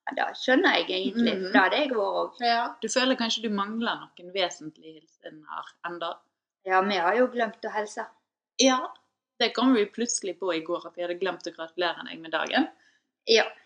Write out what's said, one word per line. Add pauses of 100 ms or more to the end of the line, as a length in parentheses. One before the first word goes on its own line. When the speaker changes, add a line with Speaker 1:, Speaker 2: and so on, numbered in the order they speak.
Speaker 1:
Ja,
da
skjønner
jeg
egentlig,
Speaker 2:
Mhm.
Speaker 1:
for
da
hadde
jeg
vært
også.
Speaker 2:
Ja, (140)
du
føler
kanskje
du
mangler
noen
vesentlige
hilsener (200)
enda. (560)
Speaker 1:
Ja,
vi
har
jo
glemt
å
hilse. (540)
Speaker 2:
Ja, (600)
det
kom
vi
plutselig
på
i
går,
at
vi
hadde
glemt
å
gratulere
deg
med
dagen. (580)
Speaker 1:
Ja. (220)